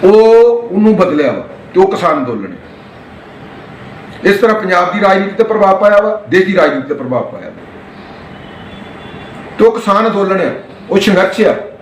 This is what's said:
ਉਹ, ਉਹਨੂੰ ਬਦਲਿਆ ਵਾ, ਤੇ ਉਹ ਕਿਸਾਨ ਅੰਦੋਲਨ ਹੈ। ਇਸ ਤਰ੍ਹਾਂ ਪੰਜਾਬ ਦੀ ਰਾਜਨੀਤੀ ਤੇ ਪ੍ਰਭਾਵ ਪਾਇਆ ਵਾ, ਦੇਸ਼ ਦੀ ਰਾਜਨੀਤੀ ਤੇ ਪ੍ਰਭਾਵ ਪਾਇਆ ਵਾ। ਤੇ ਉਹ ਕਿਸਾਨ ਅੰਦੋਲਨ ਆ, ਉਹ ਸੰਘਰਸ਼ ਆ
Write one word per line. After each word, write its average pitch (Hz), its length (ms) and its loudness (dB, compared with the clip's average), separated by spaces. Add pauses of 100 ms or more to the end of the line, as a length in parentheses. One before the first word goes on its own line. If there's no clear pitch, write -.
ਉਹ, 190 100 4 (580)
ਉਹਨੂੰ 214 240 2
ਬਦਲਿਆ 151 360 0
ਵਾ, 101 160 -10 (260)
ਤੇ 175 60 2
ਉਹ 190 120 4
ਕਿਸਾਨ 160 260 -2
ਅੰਦੋਲਨ 113 340 -8
ਹੈ। - 60 -18 (1700)
ਇਸ 196 140 2
ਤਰ੍ਹਾਂ 214 180 2
ਪੰਜਾਬ 180 380 -2
ਦੀ 202 80 -2
ਰਾਜਨੀਤੀ 196 340 0
ਤੇ 226 80 2
ਪ੍ਰਭਾਵ 202 360 2
ਪਾਇਆ 208 240 4
ਵਾ, - 260 -4
ਦੇਸ਼ 185 160 2
ਦੀ 196 100 -2
ਰਾਜਨੀਤੀ 147 320 0
ਤੇ 151 60 -4
ਪ੍ਰਭਾਵ 123 380 -6
ਪਾਇਆ - 180 -16
ਵਾ। - 60 -20 (2000)
ਤੇ 214 80 4
ਉਹ 226 60 6
ਕਿਸਾਨ 214 360 0
ਅੰਦੋਲਨ 190 340 0
ਆ, 139 100 -2 (380)
ਉਹ 190 100 2
ਸੰਘਰਸ਼ 190 420 2
ਆ 185 140 2 (260)